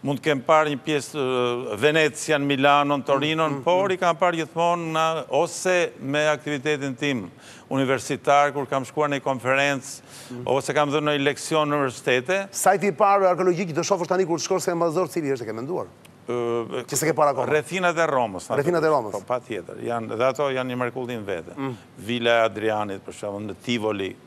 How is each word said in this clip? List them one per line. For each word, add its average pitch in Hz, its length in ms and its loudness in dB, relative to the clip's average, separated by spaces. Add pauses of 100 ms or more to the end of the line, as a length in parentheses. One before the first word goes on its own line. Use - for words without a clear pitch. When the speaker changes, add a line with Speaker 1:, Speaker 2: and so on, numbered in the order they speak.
Speaker 1:
mund 135 180 -2
të - 20 -18
kem 143 180 2
parë 156 300 6
një 143 160 -2
pjesë, 151 320 -2
ë, 123 580 0
Venecian, 151 720 2
Milanon, 143 560 4
Torinon, 151 500 0
Speaker 2:
Mm, 139 60 -4
mm, 127 60 -10
Speaker 1:
por 180 240 2
Speaker 2:
mm. 185 40 0
Speaker 1:
i 180 60 0
kam 170 180 2
parë 175 200 2 (100)
gjithmonë 170 460 0
nga, 160 360 0
ose 170 720 0
me 147 280 0
aktivitetin 143 680 -2
tim 123 340 -2 (380)
universitar, 139 840 2
kur 135 140 -4
kam 135 180 -2
shkuar 147 260 -2
në 139 100 -2
një - 20 -20
konferencë, 135 760 0 (300)
Speaker 2:
Mm. 123 160 -10
Speaker 1:
ose 139 260 0
kam 147 180 2
dhënë 147 280 0
një 143 60 0
leksion 151 440 0
në 147 80 0
universitete. 139 760 0
Speaker 2:
Sajti 196 380 2
i 185 40 0
parë 196 440 4
arkeologjik 180 320 0
që 151 60 -6
do 165 80 0
shohësh 175 260 -2
tani 185 160 2
kur 160 140 -2
të 127 100 -6
shkosh 185 140 0
se 185 80 -2
e 175 40 -2
mbazor, 170 340 0
cili 156 220 -4
është, 123 120 -2
e 107 40 -8
ke 110 60 -8
menduar? 123 340 -6 (420)
Speaker 1:
Ë, 117 580 -4
Speaker 2:
Që 147 100 -6
s'e 151 100 -2
ke 160 60 0
parë 147 220 4
akoma? 127 160 0
Speaker 1:
Rrethinat 170 480 0
e 165 80 2
Romës, 120 400 -2
natyrisht. 113 100 -2
Speaker 2:
Rrethinat 160 280 0
e - 20 4
Romës. 131 260 2
Speaker 1:
Po, 104 80 -6
patjetër, 110 640 -6
janë, 113 340 -4
dhe 117 80 0
ato 139 260 2
janë 127 200 -4
një 123 80 -4
mrekullim 120 460 -6
vete. 87 320 -6
Speaker 2:
Mm. 135 200 -6 (220)
Speaker 1:
Vila 117 320 -2
e 113 180 4
Adrianit, 104 560 -2
për 101 80 -14
shembull, 101 360 -8
në 95 60 -10 (100)
Tivoli 107 520 -2 (100)